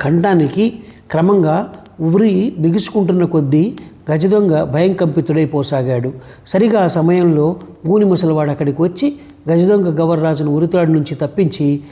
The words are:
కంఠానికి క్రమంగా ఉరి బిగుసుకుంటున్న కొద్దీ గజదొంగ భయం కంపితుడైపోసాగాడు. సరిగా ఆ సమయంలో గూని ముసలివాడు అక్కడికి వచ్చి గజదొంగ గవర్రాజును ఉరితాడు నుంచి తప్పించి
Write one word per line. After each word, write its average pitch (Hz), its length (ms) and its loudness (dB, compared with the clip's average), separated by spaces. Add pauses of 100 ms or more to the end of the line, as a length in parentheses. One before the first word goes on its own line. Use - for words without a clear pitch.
కంఠానికి 170 800 0 (300)
క్రమంగా 175 640 0 (280)
ఉరి 196 580 0
బిగుసుకుంటున్న 175 640 0
కొద్దీ 160 520 0 (360)
గజదొంగ 170 520 2
భయం 156 280 0
కంపితుడైపోసాగాడు. 147 1200 -2 (340)
సరిగా 208 380 2
ఆ - 20 2
సమయంలో 170 720 2 (320)
గూని 208 160 4
ముసలివాడు 160 460 0
అక్కడికి 143 320 -2
వచ్చి 226 340 -2 (340)
గజదొంగ 175 500 2
గవర్రాజును 160 500 0
ఉరితాడు 165 400 2
నుంచి 151 240 0
తప్పించి 143 640 -2 (120)